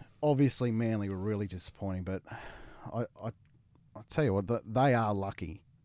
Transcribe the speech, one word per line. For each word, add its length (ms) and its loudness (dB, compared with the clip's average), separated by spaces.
obviously 480 4
Manly 380 0
were 60 -2
really 300 -2
disappointing, 580 -6
but 200 -4
I, 140 -2
I, 40 -6
I 40 -14
tell 140 2
you 100 4
what, 140 2
th-, 180 0
they 300 4
are 180 2
lucky 460 -4